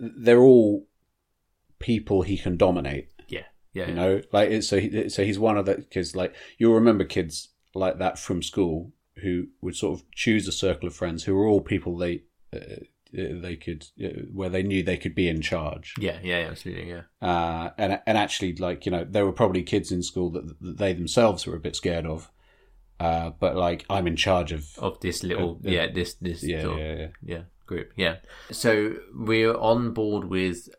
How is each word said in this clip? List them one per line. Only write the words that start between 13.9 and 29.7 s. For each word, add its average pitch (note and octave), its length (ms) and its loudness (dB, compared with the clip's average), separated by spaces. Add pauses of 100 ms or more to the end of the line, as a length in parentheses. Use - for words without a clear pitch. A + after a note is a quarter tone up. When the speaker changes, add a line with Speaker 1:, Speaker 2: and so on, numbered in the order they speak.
Speaker 1:
uh, F#2 40 -4 (260)
where F#2+ 160 -4
they F#2+ 140 0
knew G2 200 0
they F2 140 -2
could D#2+ 180 -6
be F2+ 140 2
in D#2+ 120 -2
charge. D#2+ 580 -6
Speaker 2:
Yeah, F2 240 -4
yeah, F2 180 -2
yeah, D#2+ 80 -6
absolutely, F2 400 -12
yeah. F2 120 -12 (200)
Speaker 1:
Uh, E2+ 560 -2
and, G2 300 0
and A2 100 2
actually, G2 380 -2
like, F2 300 -4
you F#2+ 60 -2
know, E2+ 120 -2
there G2+ 220 2
were F#2+ 60 2
probably F#2+ 320 2
kids G2 280 -2
in F2+ 120 -2
school F2+ 280 -4
that, D#2 280 -10
that F2 180 -12
they G2 160 0
themselves F2 520 2
were E2+ 100 -6
a D#2+ 40 -8
bit - 160 -8
scared E2+ 300 -2
of. D#2 260 -8 (680)
Uh, E2 300 0 (100)
but, E2+ 160 0
like, F2 340 0
I'm F#2+ 180 0
in E2+ 80 -2
charge F2 360 2
of D2+ 280 -10
Speaker 2:
Of F#2 220 -6
this F2 220 -6
little, F2 400 -4
Speaker 1:
uh, - 40 -10
uh, F#2+ 40 0
Speaker 2:
yeah, E2+ 200 0
this, F2 240 -4
this E2+ 280 -8
Speaker 1:
yeah, D#2+ 200 -4
Speaker 2:
sort F#2 100 -2
of, D#2+ 60 -4
Speaker 1:
yeah, D#2 160 -6
yeah. D#2 120 -8 (160)
Speaker 2:
yeah, E2+ 180 -10 (260)
group, - 280 -8
yeah. F2 200 -2 (360)
So G#2+ 440 2 (180)
we're A2+ 420 2
on A2+ 380 0